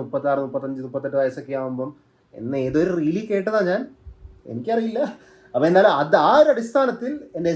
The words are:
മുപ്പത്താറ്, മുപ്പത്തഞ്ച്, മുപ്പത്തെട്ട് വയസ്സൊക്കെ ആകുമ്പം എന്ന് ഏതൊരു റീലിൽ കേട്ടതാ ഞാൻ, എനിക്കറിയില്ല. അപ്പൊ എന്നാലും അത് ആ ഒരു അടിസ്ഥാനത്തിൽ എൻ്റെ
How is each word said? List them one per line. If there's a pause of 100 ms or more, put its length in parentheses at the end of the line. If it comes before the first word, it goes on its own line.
മുപ്പത്താറ്,
മുപ്പത്തഞ്ച്,
മുപ്പത്തെട്ട്
വയസ്സൊക്കെ
ആകുമ്പം (420)
എന്ന്
ഏതൊരു
റീലിൽ
കേട്ടതാ
ഞാൻ, (680)
എനിക്കറിയില്ല. (540)
അപ്പൊ
എന്നാലും
അത് (100)
ആ (100)
ഒരു
അടിസ്ഥാനത്തിൽ (240)
എൻ്റെ